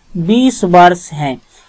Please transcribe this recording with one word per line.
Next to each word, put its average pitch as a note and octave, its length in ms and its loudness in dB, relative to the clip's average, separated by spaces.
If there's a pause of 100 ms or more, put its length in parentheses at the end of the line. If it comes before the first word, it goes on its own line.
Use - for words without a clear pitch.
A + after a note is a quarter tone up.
(140)
बीस A3+ 520 -2
वर्ष F3 480 2
है। D3 220 -8 (340)